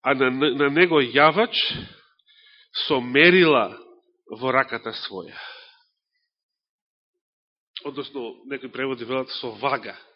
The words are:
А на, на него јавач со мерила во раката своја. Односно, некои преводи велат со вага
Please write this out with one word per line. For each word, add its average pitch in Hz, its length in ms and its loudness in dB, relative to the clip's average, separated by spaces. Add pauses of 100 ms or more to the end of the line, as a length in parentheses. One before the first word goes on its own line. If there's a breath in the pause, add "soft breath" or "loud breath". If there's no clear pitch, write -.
А 135 120 2
на, 131 160 2
на 139 400 0
него 165 300 4
јавач 151 540 2 (1300 loud breath)
со 139 120 2
мерила 139 760 4 (500)
во 123 260 -4
раката 120 380 -2 (160)
своја. 92 320 -14 (2500 loud breath)
Односно, 135 640 -10
некои 131 260 -12
преводи 131 320 -6
велат 131 260 -6
со 120 220 -10
вага 113 440 -4 (200)